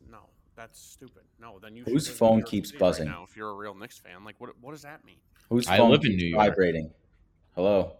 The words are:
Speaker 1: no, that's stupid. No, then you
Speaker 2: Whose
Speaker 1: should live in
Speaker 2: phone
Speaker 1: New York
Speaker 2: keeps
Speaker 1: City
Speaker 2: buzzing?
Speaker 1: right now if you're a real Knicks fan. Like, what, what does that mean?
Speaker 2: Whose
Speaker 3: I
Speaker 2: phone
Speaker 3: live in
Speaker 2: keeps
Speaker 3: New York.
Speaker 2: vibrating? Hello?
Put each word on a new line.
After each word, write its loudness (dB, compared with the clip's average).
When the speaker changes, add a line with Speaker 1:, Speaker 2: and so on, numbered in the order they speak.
Speaker 1:
no, -20
that's -20
stupid. -20
No, -20
then -20
you -20
Speaker 2:
Whose -2
Speaker 1:
should -12
live -
in -14
Speaker 2:
phone 6
Speaker 1:
New 4
York -4
Speaker 2:
keeps -4
Speaker 1:
City -14
Speaker 2:
buzzing? 0
Speaker 1:
right -10
now -16
if -20
you're -12
a -12
real -14
Knicks -20
fan. -20
Like, -20
what, -18
what -20
does -20
that -20
mean? -20
Speaker 2:
Whose 2
Speaker 3:
I 2
Speaker 2:
phone 8
Speaker 3:
live 4
in 0
Speaker 2:
keeps -2
Speaker 3:
New -2
York. 2
Speaker 2:
vibrating? 0
Hello? 0